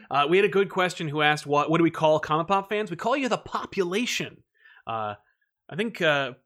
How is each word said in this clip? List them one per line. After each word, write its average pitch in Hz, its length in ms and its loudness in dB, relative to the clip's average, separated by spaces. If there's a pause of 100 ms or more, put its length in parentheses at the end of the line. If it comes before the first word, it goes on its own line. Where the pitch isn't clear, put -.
(100)
Uh, 143 160 2
we 170 100 4
had 202 80 6
a 190 60 2
good 196 180 2
question 180 400 -2
who 151 140 0
asked, 151 240 2
"What, 147 240 2
what 165 80 4
do 170 40 6
we 160 80 6
call 156 300 2
Comic 160 280 0
Pop 196 200 0
fans?" 208 220 -4
We 170 80 -6
call 247 180 0
you 262 140 -2
the 202 80 0
population. - 1040 -4 (440)
Uh, 110 280 -6 (560)
I 143 60 -10
think, 196 260 -6
uh, 143 300 0 (120)